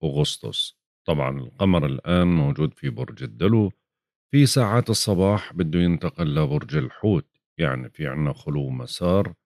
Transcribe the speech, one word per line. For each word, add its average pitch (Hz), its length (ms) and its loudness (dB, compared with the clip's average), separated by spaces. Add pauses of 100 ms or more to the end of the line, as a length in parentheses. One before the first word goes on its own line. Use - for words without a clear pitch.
أغسطس. - 720 -4 (280)
طبعا 69 340 -2
القمر 82 480 0
الآن 87 400 0
موجود 76 480 0
في - 160 -8
برج - 320 -10
الدلو، 110 500 2 (580)
في 143 160 6
ساعات 117 440 2
الصباح 101 640 2
بده 85 260 -2
ينتقل 85 560 0
لبرج 73 420 0
الحوت، 76 500 0 (320)
يعني 65 320 -4
في - 160 -8
عنا 69 260 -2
خلو 71 380 -6
مسار 87 640 -2 (120)